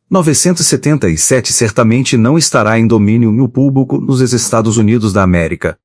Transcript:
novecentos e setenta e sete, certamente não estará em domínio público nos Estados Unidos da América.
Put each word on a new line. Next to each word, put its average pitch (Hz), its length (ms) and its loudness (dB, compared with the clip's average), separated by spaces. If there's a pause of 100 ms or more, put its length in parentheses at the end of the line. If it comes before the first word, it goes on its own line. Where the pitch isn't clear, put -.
novecentos 170 580 0
e - 20 -2
setenta 143 400 0
e 82 80 0
sete, - 360 -2
certamente 120 640 0
não 120 200 2
estará 113 420 0
em 113 80 2
domínio 113 640 2
público 135 500 -2
nos 131 220 -2
Estados 113 560 -2
Unidos 110 360 0
da 98 100 0
América. 85 640 -2